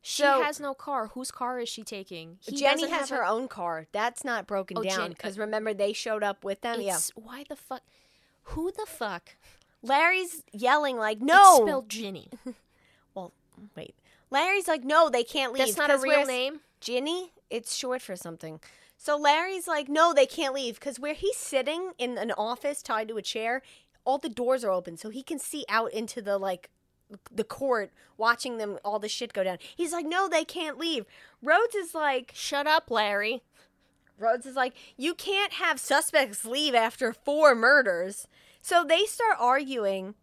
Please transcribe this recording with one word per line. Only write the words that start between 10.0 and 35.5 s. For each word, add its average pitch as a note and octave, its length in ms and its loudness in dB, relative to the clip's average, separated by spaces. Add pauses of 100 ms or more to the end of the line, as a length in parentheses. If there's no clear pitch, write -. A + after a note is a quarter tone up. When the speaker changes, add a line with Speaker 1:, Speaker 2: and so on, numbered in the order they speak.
Speaker 2:
yelling B3+ 440 2
like, G#3+ 200 -2
Speaker 1:
It's A#3 80 -4
Speaker 2:
"No!" F4+ 380 12
Speaker 1:
spelled C4 260 0
Ginny. G#3 400 -10 (160)
<laughs> B3+ 100 -12 (580)
Speaker 2:
Well, F3+ 200 -12 (420)
wait. - 200 -16 (360)
Larry's F4+ 380 0
like, D4+ 160 0
No, D4+ 240 6
they A#3+ 160 2
can't C4+ 260 -2
leave C4 140 2
Speaker 1:
That's G#3 120 -2
not D4 120 2
a C#4+ 60 8
Speaker 2:
'cause C4 80 0
Speaker 1:
real D4 160 4
Speaker 2:
where's C#4+ 100 2
Speaker 1:
name? C4 320 -4 (180)
Speaker 2:
Ginny? D4+ 540 -4 (160)
It's A#3 260 -8
short B3+ 260 -6
for F#3 160 -12
something. E3 420 -14 (380)
So D4 180 -2
Larry's E4 540 2
like, D4 180 -2
"No, D#4 260 4
they C4+ 120 8
can't C4+ 280 -4
leave," B3+ 280 -6
'cause B3+ 180 -10
where D4 140 -4
he's G4 240 -2
sitting D#4 600 -4
in B3 200 -6
an G#3 160 -4
office B3 500 -6
tied A3 240 -4
to A3+ 100 -10
a G3+ 40 -6
chair, A#3 400 -4 (420)
all C4+ 140 0
the D#4 100 -6
doors B3 380 -2
are G3+ 60 0
open, F3+ 260 -4
so A3 120 -12
he B3+ 140 -12
can D#4+ 160 -8
see - 300 -10
out A3+ 240 0
into A3 280 -8
the, G3+ 160 -2
like, F#3+ 320 -6 (640)
the A3 140 -4
court A#3 480 -2 (240)
watching A#3 400 0
them, G#3 260 -6
all G#3 160 -4
the G#3 80 -8
shit A3 240 -8
go F#3+ 140 0
down. F3+ 140 -4 (140)
He's E4+ 200 -4
like, E4+ 120 -4
"No, F#4 220 0
they D#4+ 160 0
can't D#4 340 -8
leave." D4+ 280 -4 (360)
Rhodes G4+ 320 2
is F#4 220 -6
like, C#4 400 -2
Speaker 1:
"Shut C#4+ 320 -4
up, D#4 240 2
Larry." G#3+ 520 -2 (760)
Speaker 2:
Rhodes A#3 260 0
is C4 120 -8
like, B3+ 180 -2 (220)
"You E4 180 -2
can't G4 380 -2